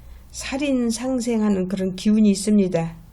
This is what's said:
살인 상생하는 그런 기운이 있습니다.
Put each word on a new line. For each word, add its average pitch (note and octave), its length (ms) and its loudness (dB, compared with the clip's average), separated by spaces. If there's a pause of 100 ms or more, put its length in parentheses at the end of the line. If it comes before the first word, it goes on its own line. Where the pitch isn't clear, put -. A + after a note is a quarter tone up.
(300)
살인 C4 600 -2
상생하는 A3+ 800 -2
그런 F#3+ 280 -4
기운이 G#3+ 340 4
있습니다. F#3+ 680 2 (160)